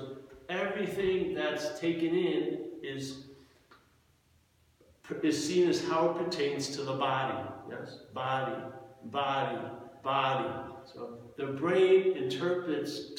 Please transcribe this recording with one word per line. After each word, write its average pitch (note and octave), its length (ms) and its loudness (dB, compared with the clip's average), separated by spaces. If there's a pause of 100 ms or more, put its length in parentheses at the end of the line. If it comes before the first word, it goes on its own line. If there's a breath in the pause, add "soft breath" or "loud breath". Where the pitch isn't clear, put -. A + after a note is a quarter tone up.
(500)
everything F#3+ 840 0
that's D3+ 460 -2
taken E3 340 2
in E3+ 520 2 (160)
is, C3+ 420 -6 (2000 loud breath)
is D#3 260 2
seen F3+ 220 6
as - 180 2
how E3 220 4
it E3+ 120 -2
pertains C#3+ 540 0
to C#3+ 60 -4
the C3+ 120 -2
body. C3+ 540 0 (220)
Yes? - 300 -12 (120)
Body, C3 440 -2 (480)
body, C3+ 540 0 (440)
body. C3+ 460 2 (360)
So - 340 -12 (180)
the C#3 100 -4
brain F#3 720 6
interprets D3 1040 -2